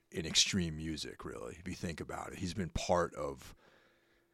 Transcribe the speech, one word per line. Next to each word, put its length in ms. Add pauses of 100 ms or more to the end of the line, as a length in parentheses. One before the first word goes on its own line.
(100)
in 140
extreme 520
music, 480
really, 340
if 100
you 60
think 260
about 320
it. 60
He's 160
been 160
part 440
of 400 (800)